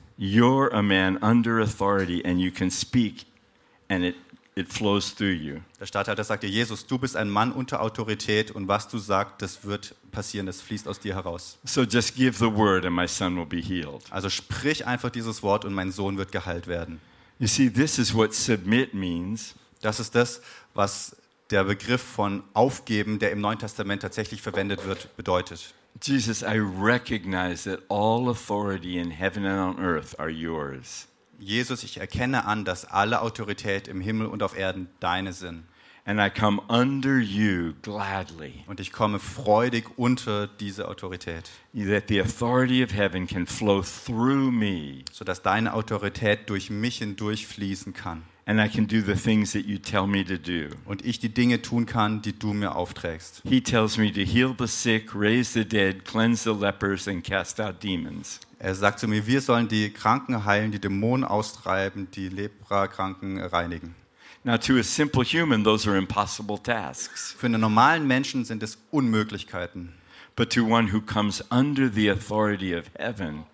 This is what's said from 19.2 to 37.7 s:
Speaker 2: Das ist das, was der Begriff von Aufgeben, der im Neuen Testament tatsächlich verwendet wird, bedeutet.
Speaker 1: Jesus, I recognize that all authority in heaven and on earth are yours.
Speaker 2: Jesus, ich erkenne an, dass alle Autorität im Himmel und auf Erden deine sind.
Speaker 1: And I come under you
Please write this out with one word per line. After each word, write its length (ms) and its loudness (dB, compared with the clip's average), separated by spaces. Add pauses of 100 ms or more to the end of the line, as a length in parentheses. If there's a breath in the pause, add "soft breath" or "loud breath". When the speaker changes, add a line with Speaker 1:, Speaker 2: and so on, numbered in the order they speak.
Speaker 2:
Das 180 0
ist 160 -8
das, 260 2 (320 loud breath)
was 440 -2 (320)
der 160 4
Begriff 360 0
von 420 -4 (100)
Aufgeben, 680 2
der 120 2
im 100 -4
Neuen 180 -2
Testament 420 -6
tatsächlich 400 -8
verwendet 460 -4
wird, 300 -8
bedeutet. 560 -4 (280)
Speaker 1:
Jesus, 400 0
I 180 0
recognize 1120 0
that 200 -6
all 400 2
authority 680 -4
in 140 -4
heaven 340 -4
and 320 0
on 60 -6
earth 360 -2
are 100 -4
yours. 800 -8 (320)
Speaker 2:
Jesus, 440 -2
ich 140 -14
erkenne 480 -2
an, 200 0
dass 200 -4
alle 360 2
Autorität 640 -4
im 140 -8
Himmel 260 -2
und 140 -6
auf 160 -2
Erden 300 -4 (120)
deine 340 -2
sind. 300 -12 (440 soft breath)
Speaker 1:
And 120 0
I 100 6
come 380 2
under 500 2
you 640 2